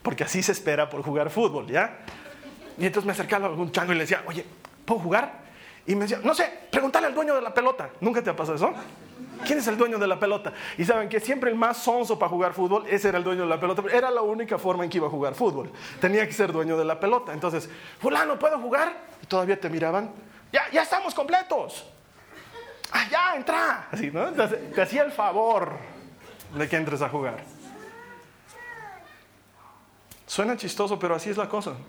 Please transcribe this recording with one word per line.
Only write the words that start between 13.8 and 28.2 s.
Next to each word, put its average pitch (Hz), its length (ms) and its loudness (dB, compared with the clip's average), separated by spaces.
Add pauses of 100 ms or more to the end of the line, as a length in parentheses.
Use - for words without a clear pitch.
Era 247 180 6
la 240 120 2
única 220 360 0
forma 180 280 2
en 160 40 -4
que 175 100 0
iba 156 80 2
a - 20 0
jugar 139 240 -2
fútbol. 143 360 0 (300)
Tenía 202 260 4
que 214 80 -8
ser 190 200 2
dueño 160 240 0
de 160 80 2
la 160 120 0
pelota. 202 360 2
Entonces, 156 360 -2 (300)
"Fulano, 294 400 2
¿puedo 302 200 4
jugar?". 277 360 0 (260)
Y - 40 -16
todavía 190 340 2
te 170 100 -4
miraban, 165 420 0 (420)
"Ya, 294 180 2
ya 330 120 4
estamos 381 300 -2
completos". 330 720 0 (1080)
"Ah, - 180 2
ya, 349 260 2
entra". 311 560 0
Así, 143 200 -4
¿no? 220 200 -2
Te 285 120 2
hace-, 214 120 2
te - 260 -2
hacía 220 220 2
el 285 80 0
favor 202 640 2 (800)
de 147 140 0
que 165 80 2
entres 143 240 0
a 139 80 0
jugar. 131 340 -4 (2750)